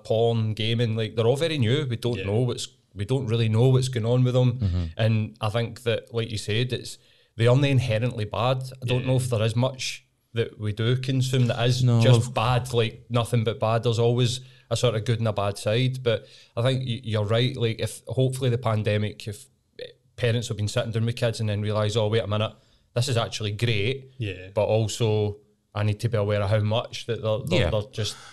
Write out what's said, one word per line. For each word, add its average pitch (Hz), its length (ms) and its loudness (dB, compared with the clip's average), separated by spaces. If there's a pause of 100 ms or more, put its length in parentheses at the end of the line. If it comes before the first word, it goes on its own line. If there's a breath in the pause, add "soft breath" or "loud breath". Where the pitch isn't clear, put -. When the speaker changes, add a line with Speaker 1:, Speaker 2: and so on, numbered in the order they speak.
Speaker 1:
porn, 113 480 2
gaming, 113 420 0
like, 110 220 -4
they're 113 80 2
all 123 120 4
very 160 200 -2
new. 135 320 2
We 120 80 -4
don't 120 220 -2
Speaker 2:
Yeah. 95 80 -6
Speaker 1:
know 104 140 0
what's, - 280 -2 (240)
we 98 140 -6
don't 131 220 -2
really 113 200 2
know 117 220 6
what's 127 180 4
going 110 160 -2
on 127 200 4
with 123 100 2
them. 127 240 4
Speaker 3:
Mm-hmm. 90 260 0 (140)
Speaker 1:
And 110 420 2
I 107 80 -2
think 113 360 -4
that, 113 280 -2
like 113 180 -4
you 113 60 -6
said, 113 340 -2
it's, - 280 -8 (380 soft breath)
they 113 100 4
aren't 127 180 6
inherently 123 640 2
bad. 127 360 0 (200)
I - 20 -10
don't 127 160 0
Speaker 2:
Yeah. 127 60 -6
Speaker 1:
know 131 100 2
if - 140 0
there 110 120 0
is 110 140 0
much - 480 -2 (300)
that 113 260 -4
we 104 140 -4
do 113 220 0
consume 131 500 0
that 117 200 0
is 127 160 2
Speaker 3:
No, 120 200 4
Speaker 1:
just 117 260 6
Speaker 3:
I've - 60 -8
Speaker 1:
bad, 120 400 0
like, 113 340 -2
nothing 117 340 0
but 107 160 -2
bad. 110 260 0
There's 117 140 0
always 120 420 2 (300 loud breath)
a 113 60 -2
sort 117 180 2
of 104 100 -2
good 113 140 0
and 113 100 0
a 107 40 0
bad 101 260 -2
side. 127 440 -2
But 113 240 0 (300 loud breath)
I 117 60 -2
think 131 180 0
y-, 127 240 -6
you're 107 200 -2
right. 113 300 0
Like, 113 260 -2
if - 280 -6
hopefully 131 420 0
the 117 80 0
pandemic, 107 680 -2
if - 180 -14 (720)
parents 117 320 0
have 101 80 -6
been 101 120 -2
sitting 113 220 -2
down 110 140 -2
with 117 120 -2
kids 117 220 -2
and 110 120 -2
then 104 100 -2
realise, 107 360 -2
"Oh, 107 120 2
wait 110 160 0
a - 20 -8
minute, 107 240 -2 (440 soft breath)
this 123 140 0
is 120 80 0
actually 107 360 -4
great," 113 640 -2
Speaker 2:
Yeah. 92 360 -8
Speaker 1:
but 104 100 2
also, 107 720 0 (380)
"I 104 80 -2
need 104 180 0
to 117 80 -2
be 110 80 -2
aware 104 240 0
of 98 100 0
how 110 100 2
much 107 460 -2
that 107 160 -4
they're, 110 240 0
they're, 165 140 0
Speaker 3:
Yeah. 87 100 2
Speaker 1:
they're 104 220 -2
just - 240 -6 (160)